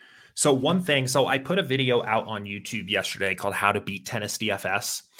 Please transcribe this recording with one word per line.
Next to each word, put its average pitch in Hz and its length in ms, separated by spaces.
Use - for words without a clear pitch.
So 143 200
one 151 260
thing, 139 260
so 131 200
I 123 100
put 180 220
a 190 40
video 131 420
out 110 220
on 104 180
YouTube 101 440
yesterday 95 460
called 98 180
How 101 200
to 104 80
Beat 98 260
Tennis 104 320
D 107 120
F 98 140
S. 98 380